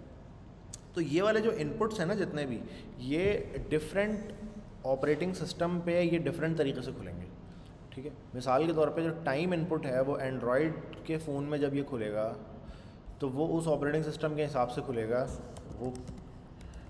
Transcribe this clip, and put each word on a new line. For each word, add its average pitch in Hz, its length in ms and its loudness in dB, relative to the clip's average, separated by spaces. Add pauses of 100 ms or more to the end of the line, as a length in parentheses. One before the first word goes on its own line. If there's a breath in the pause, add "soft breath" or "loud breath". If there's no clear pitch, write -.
(960)
तो 175 80 0
ये 156 200 4
वाले 214 180 6
जो 220 140 4
inputs 185 460 0
हैं 160 60 2
ना 202 100 2
जितने 151 300 0
भी, 113 140 -4 (400 loud breath)
ये 151 680 0
different 196 640 0 (520)
operating 147 480 4
system 170 460 0
पे 175 220 4
ये 170 180 6
different 143 380 0
तरीके 135 240 2
से 127 100 -4
खुलेंगे, 90 340 -8 (680 loud breath)
ठीक 131 140 -8
है। 143 60 -8 (220)
मिसाल 131 320 4
के 170 60 4
तौर 151 180 6
पे 165 120 2
जो 165 80 2 (140)
time 165 300 2
input 156 320 2
है 127 160 4
वो 143 180 2
Android 131 880 0
के 160 120 0
phone 143 260 -2
में 147 160 0
जब 139 140 2
ये 139 100 2
खुलेगा 107 440 0 (920 loud breath)
तो 139 100 2
वो 143 200 2
उस 165 180 2
operating 147 360 4
system 151 320 0
के 151 80 2
हिसाब 131 260 2
से 143 120 -2
खुलेगा। 120 440 2 (480)
वो 127 180 -4 (960 loud breath)